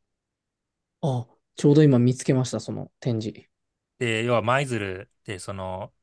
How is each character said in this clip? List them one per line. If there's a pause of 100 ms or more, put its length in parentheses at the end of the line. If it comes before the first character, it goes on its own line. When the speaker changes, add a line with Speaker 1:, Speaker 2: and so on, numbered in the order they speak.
(1000)
Speaker 1:
あ、 (280)
ち
ょ
う
ど
今
見
つ
け
ま
し
た、
そ
の
展
示。 (500)
Speaker 2:
で、
要
は
舞
鶴 (120)
っ
て、
そ
の、